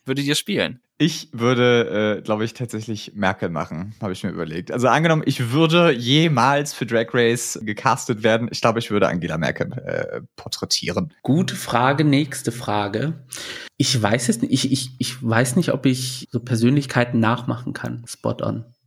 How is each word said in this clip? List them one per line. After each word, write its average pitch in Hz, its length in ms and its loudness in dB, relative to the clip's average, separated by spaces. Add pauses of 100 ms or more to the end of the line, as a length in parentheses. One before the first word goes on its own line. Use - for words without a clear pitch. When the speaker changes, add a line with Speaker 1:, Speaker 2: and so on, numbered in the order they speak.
Speaker 1:
würdet 135 200 -2
ihr 147 100 0
spielen? 127 460 -4 (160)
Speaker 2:
Ich - 360 0
würde, 117 840 2
äh, - 20 -14
glaube 107 240 -2
ich, 113 80 -6
tatsächlich 110 600 -8
Merkel 98 340 0
machen, 85 520 -6
habe 101 120 -4
ich - 100 -12
mir 95 60 -4
überlegt. 82 420 -8
Also 123 160 0
angenommen, 160 380 4
ich 123 260 -2
würde 165 400 4
jemals 139 840 2
für 131 120 -6
Drag 113 260 2
Race 120 520 2
gecastet 110 600 0
werden, 117 260 4
ich - 120 -8
glaube, 117 180 2
ich 113 120 -6
würde 101 180 4
Angela 82 280 -4
Merkel, - 360 -2
äh, - 480 -6 (160)
porträtieren. - 760 -4 (100)
Speaker 3:
Gute 131 340 2
Frage, 135 500 2
nächste 143 480 0
Frage. 107 720 -4 (500)
Ich 131 260 0
weiß 113 280 2
es 226 120 2
nicht, - 120 0
ich, - 180 2
ich, - 280 -2
ich - 220 -6
weiß 120 360 2
nicht, 170 160 2
ob - 120 0
ich 131 460 -2
so 123 80 -2
Persönlichkeiten 120 800 2
nachmachen 117 540 0
kann. 120 340 -8
Spot - 340 -4
on. 110 220 -4 (240)